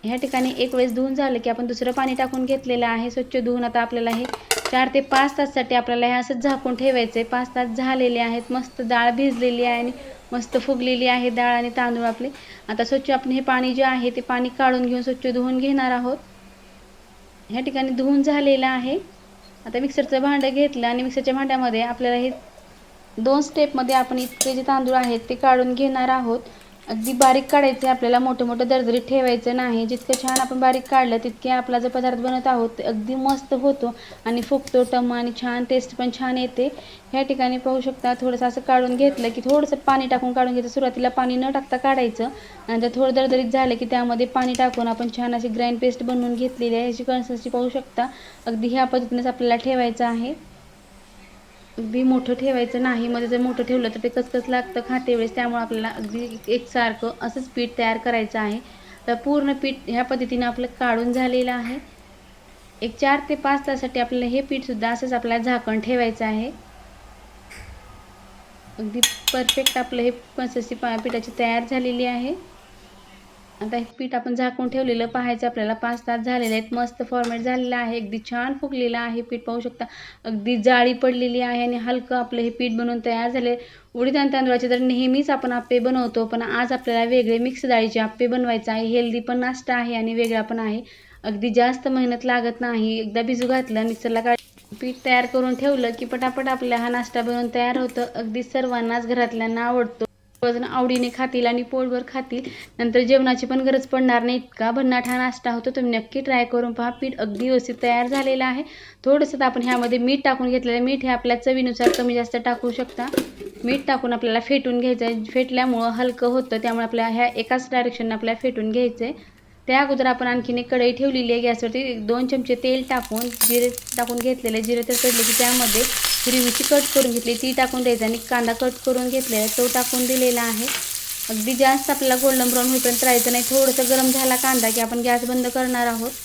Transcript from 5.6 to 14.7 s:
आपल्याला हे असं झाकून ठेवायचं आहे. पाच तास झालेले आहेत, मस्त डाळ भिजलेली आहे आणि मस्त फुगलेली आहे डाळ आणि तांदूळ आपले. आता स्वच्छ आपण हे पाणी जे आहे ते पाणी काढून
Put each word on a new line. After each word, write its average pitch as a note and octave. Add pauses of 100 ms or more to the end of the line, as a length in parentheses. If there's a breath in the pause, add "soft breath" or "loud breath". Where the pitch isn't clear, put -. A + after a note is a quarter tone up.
आपल्याला A#3+
हे A#3+
असं B3
झाकून C4+
ठेवायचं B3
आहे. A3+
पाच B3
तास B3
झालेले B3+
आहेत, A#3
मस्त B3+
डाळ A#3+
भिजलेली A#3+
आहे A#3+
आणि A#3+ (400 loud breath)
मस्त A#3+
फुगलेली B3
आहे B3
डाळ A#3+
आणि A#3+
तांदूळ A#3+
आपले. A#3 (380 loud breath)
आता A3
स्वच्छ C4+
आपण C4
हे C4
पाणी B3+
जे C4
आहे B3+
ते A#3+
पाणी B3
काढून B3+